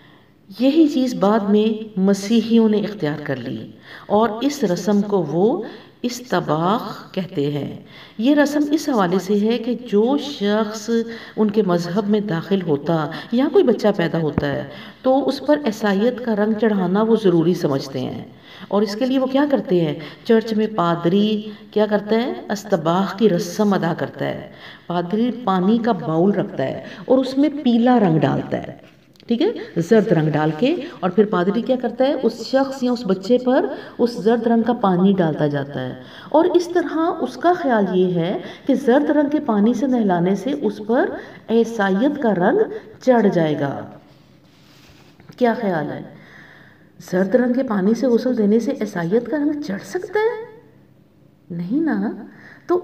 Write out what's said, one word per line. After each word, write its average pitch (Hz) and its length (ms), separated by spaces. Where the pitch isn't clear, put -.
यही 269 400
चीज़ 254 280
बाद 202 320
में 214 520
मसीहियों 220 680
ने 208 100
इख्तियार 147 440
कर 139 160
ली 120 340
और 214 320
इस 285 220
रस्म 202 380
को 202 220
वो 165 200
इस्तबाख 175 1120
कहते 165 320
हैं। 147 380
ये 254 140
रस्म 294 400
इस 320 160
हवाले 190 300
से 202 180
है 220 220
कि 233 160
जो 226 340
शख्स 214 680
उनके 214 260
मजहब 175 440
में 208 200
दाखिल 165 340
होता 165 360
या 262 140
कोई 381 160
बच्चा 220 300
पैदा 170 260
होता 147 280
है, 135 220
तो 262 180
उस 262 200
पर 294 260
ईसाईयत 208 520
का 233 140
रंग 214 240
चढ़ाना 208 460
वो 220 140
ज़रूरी 175 380
समझते 139 440
हैं। 123 260
और 208 120
इसके 214 220
लिए 262 140
वो 262 80
क्या 269 200
करते 196 340
हैं? 151 160
चर्च 226 260
में 214 220
पादरी 202 800
क्या 214 140
करता 208 280
है? 247 360
इस्तबाख 190 640
की 226 120
रस्म 196 460
अदा 165 200
करता 139 300
है। 139 260
पादरी 180 420
पानी 190 360
का 233 160
बाउल 160 380
रखता 156 300
है - 220
और 262 180
उसमें 269 340
पीला 247 460
रंग 165 220
डालता 135 380
है, - 200
ठीक 240 120
है, 415 120
जर्द 214 300
रंग 160 200
डाल 151 240
के, 247 180
और 190 60
फिर 202 180
पादरी 202 340
क्या 254 160
करता 247 280
है? 285 120
उस 226 280
शख्स 269 380
या 247 80
उस 247 160
बच्चे 190 320
पर 254 300
उस 233 240
जर्द 226 240
रंग 233 160
का 240 120
पानी 190 400
डालता 156 340
जाता 143 300
है 127 220
और 330 160
इस - 160
तरह 294 240
उसका 330 340
ख्याल 226 340
ये 185 220
है 175 300
कि 269 100
जर्द 285 340
रंग 285 180
के 302 120
पानी 214 320
से 277 140
नहलाने 196 500
से 269 160
उस 208 180
पर 240 360
ईसाईयत 226 640
का 240 160
रंग 202 260
चढ़ 233 300
जाएगा। 151 400
क्या 233 180
ख्याल 185 320
है, - 160
जर्द 190 360
रंग 247 200
के 269 100
पानी 208 300
से 269 140
गुस्ल 233 260
देने 214 240
से 262 240
ईसाईयत 202 440
का 269 100
रंग 294 240
चढ़ 196 260
सकता 370 340
है? 440 180
नहीं 180 280
ना। 226 460
तो 359 140